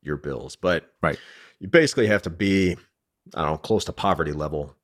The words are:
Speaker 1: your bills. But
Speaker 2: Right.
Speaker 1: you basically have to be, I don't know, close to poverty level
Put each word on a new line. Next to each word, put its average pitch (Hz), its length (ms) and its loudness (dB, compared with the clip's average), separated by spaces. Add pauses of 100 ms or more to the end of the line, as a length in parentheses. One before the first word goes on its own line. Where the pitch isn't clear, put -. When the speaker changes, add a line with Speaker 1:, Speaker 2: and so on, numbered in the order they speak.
Speaker 1:
your 73 160 -4
bills. 69 380 -8
But - 460 0
Speaker 2:
Right. 78 160 2 (420)
Speaker 1:
you 95 80 -12
basically 131 400 2
have 104 160 2
to 92 60 -6
be, 95 440 2 (600)
I - 100 -4
don't 76 80 0
know, 78 60 -2
close 104 280 0
to - 80 -8
poverty 82 400 0
level 76 500 -4